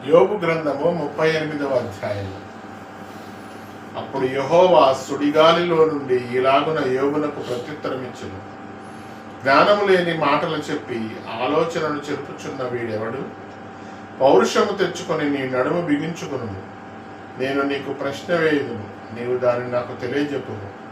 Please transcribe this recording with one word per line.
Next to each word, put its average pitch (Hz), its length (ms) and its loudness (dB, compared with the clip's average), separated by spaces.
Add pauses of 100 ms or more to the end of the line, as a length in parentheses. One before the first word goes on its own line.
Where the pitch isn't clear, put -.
యోబు 190 280 6
గ్రంథము 160 560 0
ముప్పై 156 400 0
ఎనిమిదవ 147 360 -2
అధ్యాయము. 101 680 -4 (1600)
అప్పుడు - 260 -4
యెహోవా 151 680 6
సుడిగాలిలో 156 840 4
నుండి 143 380 4
ఇలాగున 131 800 2
యోబునకు 143 480 0
ప్రత్యుత్తరం 131 600 -6
ఇచ్చెను. 101 400 -10 (1000)
"జ్ఞానము 202 420 6
లేని 175 340 4
మాటలు 151 380 2
చెప్పి 117 540 -4 (320)
ఆలోచనను 151 580 0 (100)
చెరుపుచున్న 135 520 -8
వీడెవడు? 113 560 -4 (1040)
పౌరుషము 190 560 6
తెచ్చుకొని 156 540 0
నీ 135 200 -2
నడుము 139 300 0
బిగించుకొనుము. 147 760 -4 (840)
నేను 139 240 0
నీకు 143 300 -2
ప్రశ్న 139 420 -4
వేయుదును, 139 500 2 (360)
నీవు 123 180 0
దానిని 123 320 2
నాకు - 300 -4
తెలియజెప్పుము. 127 920 -4